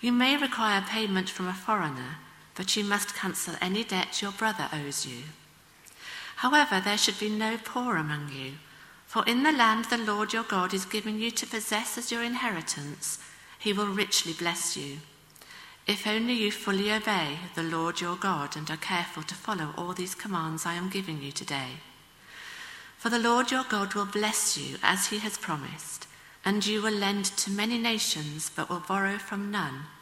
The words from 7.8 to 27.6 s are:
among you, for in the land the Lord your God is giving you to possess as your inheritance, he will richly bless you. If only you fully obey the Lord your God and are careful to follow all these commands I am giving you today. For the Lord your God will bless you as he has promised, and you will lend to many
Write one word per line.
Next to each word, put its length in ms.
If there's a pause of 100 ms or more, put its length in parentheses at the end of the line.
among 380
you, 220 (500)
for 200
in 180
the 100
land 320
the 120
Lord 360
your 100
God 300
is 100
giving 340
you 140
to 160
possess 500
as 140
your 100
inheritance, 960 (400)
he 140
will 160
richly 460
bless 420
you. 240 (880)
If 200
only 280
you 180
fully 400
obey 480 (160)
the 80
Lord 380
your 160
God 400
and 120
are 60
careful 480
to 120
follow 420
all 160
these 220
commands 500
I 80
am 160
giving 320
you 100
today. 480 (1200)
For 140
the 80
Lord 320
your 120
God 300
will 140
bless 500
you 240
as 260
he 120
has 180
promised, 680 (360)
and 220
you 160
will 140
lend 300
to 260
many 260